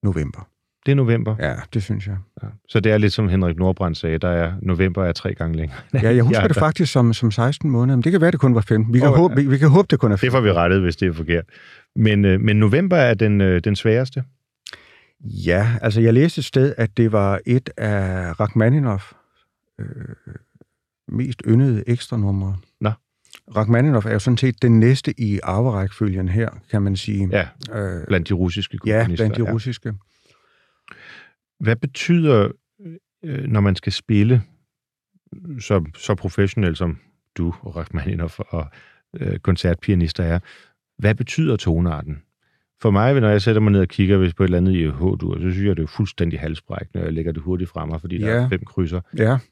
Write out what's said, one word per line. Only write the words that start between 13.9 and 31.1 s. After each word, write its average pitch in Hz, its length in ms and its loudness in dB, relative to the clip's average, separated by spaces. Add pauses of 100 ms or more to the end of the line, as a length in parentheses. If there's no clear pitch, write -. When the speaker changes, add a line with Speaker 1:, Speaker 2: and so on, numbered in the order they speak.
Speaker 1:
Ja, 98 580 0
altså 113 180 0
jeg 113 140 4
læste 156 240 2
et 143 60 -4
sted, 135 320 0
at 113 200 -4
det 113 160 2
var 98 340 0
et 123 300 0
af 92 640 -4
Rachmaninov, 113 600 0 (800)
øh, - 60 -10 (1200)
mest 127 380 -6
yndede 117 420 2
ekstranumre. 101 680 -2 (1000)
Rachmaninoff 117 500 2
er 110 60 -2
jo 110 60 0
sådan 123 200 2
set 127 240 0
den 117 180 6
næste 127 400 2
i 101 220 -2
arverækkefølgen 95 840 -2
her, 110 200 0 (220)
kan 104 120 0
man 98 140 0
sige. 98 360 -2
Speaker 2:
Ja, 98 160 0 (320)
Speaker 1:
Øh, 90 260 -8
Speaker 2:
blandt 87 220 0
de 101 60 0
russiske 92 520 -4
Speaker 1:
ja, 107 120 2
Speaker 2:
komponister, 117 260 0
Speaker 1:
blandt 107 120 -2
de 117 120 -2
Speaker 2:
ja. 120 60 -4
Speaker 1:
russiske. 113 380 -8 (1700)